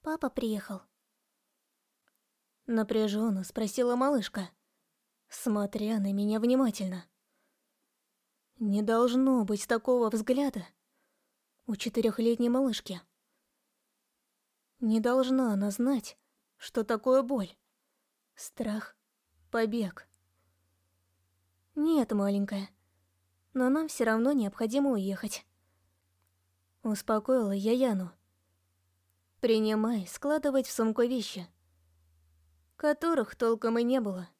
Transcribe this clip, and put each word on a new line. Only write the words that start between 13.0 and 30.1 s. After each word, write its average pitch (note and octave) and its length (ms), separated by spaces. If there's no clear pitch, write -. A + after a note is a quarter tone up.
Не A3+ 200
должна B3+ 520
она G3+ 180
знать, B3 480
что - 280
такое B3+ 380
боль, A#3+ 320
страх — - 640
побег. A3 580
«Нет, D4+ 380
маленькая, G3+ 580
но B3+ 160
нам D#4 200
все - 160
равно A3+ 280
необходимо B3 600
уехать», G3 520
успокоила G#3+ 680
я G3 200
Яну, A3 400
принимаясь A3 720